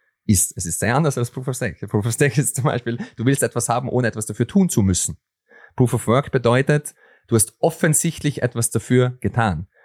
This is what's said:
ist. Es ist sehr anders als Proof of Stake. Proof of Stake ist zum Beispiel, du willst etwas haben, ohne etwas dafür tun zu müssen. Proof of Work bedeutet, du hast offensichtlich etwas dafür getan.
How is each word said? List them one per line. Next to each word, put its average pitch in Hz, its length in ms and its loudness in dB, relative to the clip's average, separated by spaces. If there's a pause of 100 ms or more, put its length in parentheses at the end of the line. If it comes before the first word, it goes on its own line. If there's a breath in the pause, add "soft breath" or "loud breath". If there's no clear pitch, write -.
(260)
ist. - 300 2
Es 98 100 -8
ist 82 140 -6
sehr 110 140 2
anders 147 220 2
als 120 140 -2
Proof 131 180 -10
of 127 80 -6
Stake. 104 300 -8
Proof 104 180 0
of 117 80 -2
Stake 143 280 2
ist - 160 -2
zum 117 80 -4
Beispiel, 120 340 -2 (180 loud breath)
du 113 80 -4
willst 139 180 2
etwas 117 260 -2
haben, 123 200 -2
ohne 123 200 0
etwas 110 180 -6
dafür 113 200 -2
tun 190 220 2
zu 117 140 2
müssen. - 340 0 (600 loud breath)
Proof 123 180 2
of 113 120 -4
Work 127 260 0
bedeutet, 135 640 0 (340 soft breath)
du 117 80 2
hast - 240 0
offensichtlich 160 800 0
etwas 117 280 -2
dafür 123 500 2
getan. 101 480 -2 (160 soft breath)